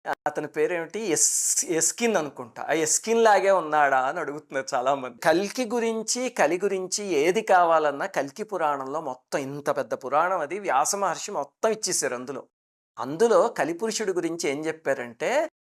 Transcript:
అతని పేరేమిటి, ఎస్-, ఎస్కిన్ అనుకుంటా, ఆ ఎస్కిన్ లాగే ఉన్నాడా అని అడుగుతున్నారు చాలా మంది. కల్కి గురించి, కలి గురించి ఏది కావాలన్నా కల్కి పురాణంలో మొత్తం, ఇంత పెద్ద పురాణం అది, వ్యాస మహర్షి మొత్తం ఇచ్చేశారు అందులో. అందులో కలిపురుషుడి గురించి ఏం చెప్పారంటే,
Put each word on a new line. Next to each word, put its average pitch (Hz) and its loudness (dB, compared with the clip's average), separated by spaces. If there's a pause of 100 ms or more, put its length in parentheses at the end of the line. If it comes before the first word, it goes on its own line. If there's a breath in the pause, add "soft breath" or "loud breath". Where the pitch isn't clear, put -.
(260)
అతని 151 -4
పేరేమిటి, 165 -2
ఎస్-, - 0
ఎస్కిన్ 190 0
అనుకుంటా, 131 -6
ఆ 135 -2
ఎస్కిన్ 220 2
లాగే 196 6
ఉన్నాడా 151 4
అని 147 -2
అడుగుతున్నారు 143 -6
చాలా 131 2
మంది. 123 -6
కల్కి 196 2
గురించి, 226 -2
కలి 180 0
గురించి 190 -4
ఏది 175 2
కావాలన్నా 165 4
కల్కి 139 -6
పురాణంలో 151 -4
మొత్తం, 151 -6
ఇంత 143 -4
పెద్ద 135 -4
పురాణం 160 0
అది, 156 -6
వ్యాస 151 0
మహర్షి 202 -4
మొత్తం 170 -2
ఇచ్చేశారు 180 -2
అందులో. 127 -8 (560)
అందులో 170 4
కలిపురుషుడి 202 -2
గురించి 165 -2
ఏం 151 -4
చెప్పారంటే, 156 -2 (220)